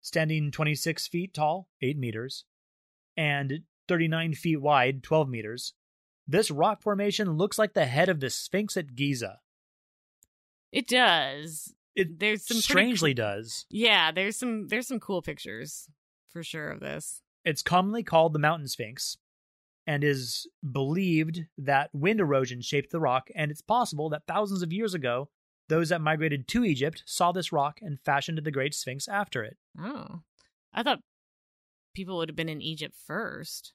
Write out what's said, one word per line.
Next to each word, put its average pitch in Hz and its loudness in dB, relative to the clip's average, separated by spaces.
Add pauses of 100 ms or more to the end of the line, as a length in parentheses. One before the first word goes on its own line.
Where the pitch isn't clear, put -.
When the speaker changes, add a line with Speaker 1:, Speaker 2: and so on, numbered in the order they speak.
Speaker 1:
Standing 156 0
twenty-six 151 0
feet 180 -4
tall, 156 0 (140)
eight 139 0
meters, 120 -6 (720)
and 143 0 (260)
thirty-nine 165 2
feet 160 0
wide, 135 4
twelve 156 4
meters, 117 -8 (540)
this 165 2
rock 175 2
formation 202 0
looks 196 2
like 214 2
the 165 4
head 147 4
of 175 2
the 135 0
Sphinx - -4
at 147 -6
Giza. 120 -2 (1300)
Speaker 2:
It 240 -2
does. 160 2 (220)
Speaker 1:
It 170 -2
Speaker 2:
There's 208 0
some 233 -2
pretty 226 0
Speaker 1:
strangely 196 4
Speaker 2:
cr- 117 -2
Speaker 1:
does. 107 -6
Speaker 2:
Yeah, 202 4
there's 190 -2
some, 226 -4
there's 220 -4
some 247 -6
cool 185 -4
pictures 143 -12 (420)
for 170 -12
sure 156 -8
of 151 -10
this. 147 -10 (240)
Speaker 1:
It's 151 -2
commonly 190 2
called 165 4
the 151 0
Mountain 151 0
Sphinx - -8 (680)
and 143 0
is 135 0 (240)
believed 160 2 (160)
that 139 2
wind 185 2
erosion 131 2
shaped 139 -2
the 170 -2
rock, 131 2
and 151 -2
it's 151 -8
possible 160 0
that 151 -4
thousands 196 0
of 165 -2
years 208 0
ago, 131 -2 (400)
those 165 4
that 170 2
migrated 151 0
to 240 2
Egypt 151 0
saw 175 2
this 175 -2
rock 147 0
and 151 -6
fashioned 156 0
the 151 -2
Great 139 -2
Sphinx - -8
after 202 -4
it. 110 -12 (240)
Speaker 2:
Oh. 180 -12 (520)
I 220 -4
thought 254 0 (960)
people 185 -6
would 165 0
have 151 -8
been 165 -2
in 151 -8
Egypt 151 -8 (120)
first. - -8